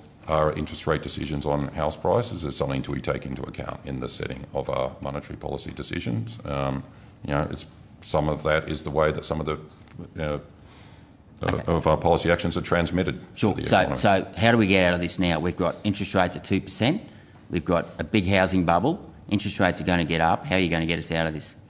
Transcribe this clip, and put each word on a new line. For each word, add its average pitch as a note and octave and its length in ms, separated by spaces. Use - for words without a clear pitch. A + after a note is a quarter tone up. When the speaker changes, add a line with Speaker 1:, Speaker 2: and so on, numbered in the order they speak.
Speaker 1:
our D2+ 240
interest - 340
rate D#2 160
decisions C#2+ 440
on C#2+ 220
house D#2 280
prices F2+ 480
is C#2 120
something C2+ 260
to, D2 80
we C#2 100
take C2+ 260
into C2+ 160
account - 420
in C2+ 160
the B1 80
setting - 360
of C#2 160
our C2 220
monetary C#2 340
policy C#2+ 340
decisions. - 760
Um, C2+ 360
you D2 60
know, D2+ 180
it's, - 160
some D2+ 260
of D2 140
that D#2 260
is D#2+ 140
the D2+ 80
way D#2 220
that - 120
some D#2 160
of D2 60
the, D2+ 120
uh, D2 160
Speaker 2:
Okay. - 240
Speaker 1:
of E2 200
our D#2 120
policy E2+ 320
actions E2+ 260
are E2+ 60
transmitted E2+ 580
to - 180
Speaker 2:
Sure. G2+ 160
Speaker 1:
the C#2+ 120
Speaker 2:
So, G2 140
Speaker 1:
economy. C2 200
Speaker 2:
so G2 260
how A#2 140
do A#2 60
we A2 100
get F#2 220
out F2+ 60
of F2 60
this F2 180
now? F2 200
We've E2+ 180
got E2+ 280
interest G2 300
rates F2+ 220
at E2+ 80
two F#2+ 160
percent. A2+ 420
We've E2+ 140
got E2+ 220
a E2+ 60
big F#2 220
housing F#2 380
bubble. F2+ 460
Interest G2+ 320
rates F2+ 200
are D#2+ 40
gonna F2 200
get D#2+ 180
up. F2 240
How F#2 100
are - 20
you F2 120
gonna E2 160
get E2 120
us D#2+ 140
out E2 140
of D#2 80
this? - 220